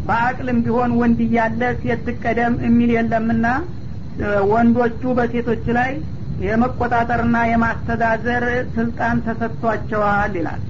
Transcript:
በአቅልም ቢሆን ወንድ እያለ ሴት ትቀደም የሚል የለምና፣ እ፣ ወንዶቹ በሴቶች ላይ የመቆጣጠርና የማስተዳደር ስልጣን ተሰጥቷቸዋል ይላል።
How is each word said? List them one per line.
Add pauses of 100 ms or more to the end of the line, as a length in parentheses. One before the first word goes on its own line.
በአቅልም
ቢሆን
ወንድ
እያለ (160)
ሴት
ትቀደም
የሚል
የለምና፣ (720)
እ፣
ወንዶቹ (120)
በሴቶች
ላይ (480)
የመቆጣጠርና
የማስተዳደር (260)
ስልጣን
ተሰጥቷቸዋል
ይላል።